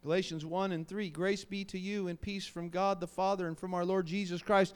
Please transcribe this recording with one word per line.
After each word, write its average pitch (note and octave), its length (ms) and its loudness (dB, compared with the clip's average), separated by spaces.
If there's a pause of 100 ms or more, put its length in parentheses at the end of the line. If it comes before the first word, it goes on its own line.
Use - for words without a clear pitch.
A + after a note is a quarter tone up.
Galatians D#3+ 440 0
one F#3 260 0
and E3 160 -2
three, G3 220 -4
"Grace F#3+ 340 0
be G3 220 -6
to F#3+ 120 -8
you F#3+ 300 -2
and E3+ 140 -4
peace G3 260 -6
from E3+ 220 -8
God F#3 320 2
the F3 60 -4
Father F#3+ 420 0
and D#3+ 80 -4
from F#3 160 -4
our F3 100 0
Lord F#3 220 2
Jesus F3 360 -2
Christ, G3 340 6